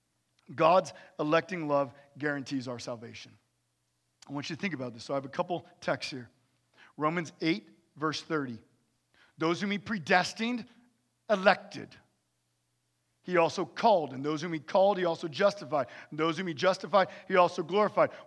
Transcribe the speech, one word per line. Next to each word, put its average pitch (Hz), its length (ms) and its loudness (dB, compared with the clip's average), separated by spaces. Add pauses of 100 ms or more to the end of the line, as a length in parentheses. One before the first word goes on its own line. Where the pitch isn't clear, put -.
(540)
God's 165 400 4 (260)
electing 160 480 0
love 139 240 0 (240)
guarantees 139 500 -4
our 120 120 -8
salvation. 113 540 -14 (960)
I 143 40 -12
want 143 180 -8
you 156 60 -8
to - 40 -12
think 190 140 -4
about 127 200 -8
this. 117 100 -16
So 147 100 -6
I - 20 0
have 135 80 -4
a 135 40 -10
couple 180 380 -6 (140)
texts - 300 -4
here. 123 180 -12 (680)
Romans 156 440 -2
eight, 180 280 -2 (280)
verse 147 260 -4
thirty. 135 360 -4 (800)
"Those 170 220 0
whom 202 100 -2
he 202 80 -2
predestined, 202 840 0 (680)
elected. 202 580 2 (1300)
He 180 140 -2
also 165 280 2
called, 170 480 2
and 131 120 -10
those 151 160 -2
whom 170 120 -6
he 160 60 -4
called, 190 400 2
he 185 60 -2
also 170 240 -2
justified. 156 580 0 (240)
And 151 80 -10
those 160 200 2
whom 190 80 -4
he 165 80 -4
justified, 180 540 2 (180)
he 185 100 2
also 180 260 4
glorified." 175 480 2 (160)